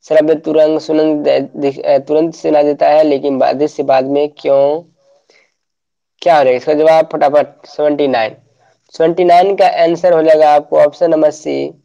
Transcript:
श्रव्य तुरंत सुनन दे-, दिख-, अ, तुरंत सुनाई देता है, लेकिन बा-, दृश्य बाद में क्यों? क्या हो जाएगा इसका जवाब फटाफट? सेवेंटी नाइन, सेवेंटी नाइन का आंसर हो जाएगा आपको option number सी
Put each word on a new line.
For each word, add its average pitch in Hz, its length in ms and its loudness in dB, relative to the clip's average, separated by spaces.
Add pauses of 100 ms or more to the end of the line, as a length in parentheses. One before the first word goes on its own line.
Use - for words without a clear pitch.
श्रव्य 156 320 2
तुरंत 156 460 0
सुनन 156 420 -2
दे-, 139 340 -2
दिख-, 139 280 -6
अ, 143 140 0
तुरंत 156 360 -2
सुनाई 151 300 -2
देता 147 240 0
है, 151 140 2
लेकिन 139 360 -2
बा-, 131 160 0
दृश्य 147 280 -4
बाद 135 220 0
में 143 240 -2
क्यों? 143 520 -2 (1400)
क्या 165 200 0
हो 143 60 2
जाएगा 127 120 0
इसका 151 180 -4
जवाब 160 380 2
फटाफट? 147 540 -2
सेवेंटी 147 420 -2
नाइन, 113 280 -4 (540)
सेवेंटी 170 340 -2
नाइन 180 320 2
का 190 100 2
आंसर 170 460 0
हो 160 100 2
जाएगा 156 320 4
आपको 147 260 0
option 151 300 0
number 156 200 2
सी 143 540 -10